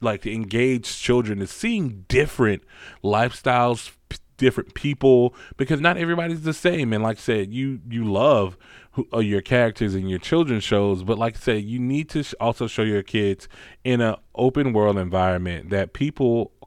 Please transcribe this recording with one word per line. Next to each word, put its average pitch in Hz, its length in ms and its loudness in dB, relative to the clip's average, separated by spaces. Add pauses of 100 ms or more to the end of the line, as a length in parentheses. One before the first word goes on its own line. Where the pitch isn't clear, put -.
like, 110 200 -2
to 107 120 -6
engage 117 640 -2
children, 110 400 0
to 95 80 -4
seeing 160 600 -4
different 127 560 2 (400)
lifestyles, 120 880 0 (180)
p-, - 80 -12 (200)
different - 360 2
people, 131 600 4 (220)
because 143 240 -2
not 170 180 2
everybody's 170 460 -4
the 156 100 -2
same. 156 380 0
And 107 120 0
like 113 140 -2
I - 40 -20
said, 104 320 -2
you, 131 260 -6 (100)
you 117 140 -4
love 104 540 2 (340)
who, - 220 -6
uh, 113 60 0
your 101 220 0
characters 113 540 0
in 95 120 -4
your 92 120 -4
children's 139 460 0
shows, 101 380 0
but 104 140 -2
like 113 200 -2
I - 20 -12
said, 110 240 0
you 113 160 -6
need 139 300 -4
to 151 140 -4
sh-, - 160 -12
also 113 280 -2
show - 140 -4
your 107 200 0
kids 101 460 -2 (380)
in 123 160 2
a 110 180 0 (160)
open 131 380 2
world 104 240 4
environment 90 720 -2
that 98 240 -2
people 123 580 0 (160)